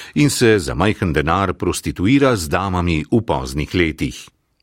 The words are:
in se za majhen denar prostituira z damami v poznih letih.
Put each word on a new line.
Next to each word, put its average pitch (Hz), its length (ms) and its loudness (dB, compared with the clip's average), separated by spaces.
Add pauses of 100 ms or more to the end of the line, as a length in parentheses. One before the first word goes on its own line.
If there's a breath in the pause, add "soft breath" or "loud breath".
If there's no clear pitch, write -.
(140 loud breath)
in 147 160 4
se 110 280 4
za 69 160 -4
majhen 95 380 0
denar 82 460 0
prostituira 110 800 0
z 82 120 -6
damami 87 600 0
v 113 160 2
poznih 69 480 -4
letih. 78 480 -2 (400)